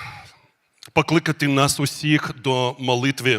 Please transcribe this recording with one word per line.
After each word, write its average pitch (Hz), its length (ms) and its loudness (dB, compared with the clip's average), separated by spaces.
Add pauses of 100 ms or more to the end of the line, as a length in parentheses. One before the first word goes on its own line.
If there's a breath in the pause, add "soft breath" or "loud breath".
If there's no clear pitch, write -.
(920 loud breath)
покликати 156 560 0
нас 139 320 2
усіх 147 540 -2
до 127 440 -2
молитви, 127 600 0